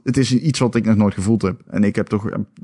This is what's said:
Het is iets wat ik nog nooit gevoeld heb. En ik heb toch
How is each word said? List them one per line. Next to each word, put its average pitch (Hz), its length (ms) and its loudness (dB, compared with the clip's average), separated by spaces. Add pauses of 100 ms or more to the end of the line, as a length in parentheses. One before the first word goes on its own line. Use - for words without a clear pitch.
Het 123 120 -2
is 127 180 2
iets 139 240 0
wat 120 160 0
ik 117 100 0
nog 110 120 2
nooit 104 180 2
gevoeld 104 280 0
heb. 92 240 -2
En - 180 -2
ik 101 120 0
heb 107 100 -2
toch 107 240 -4 (340)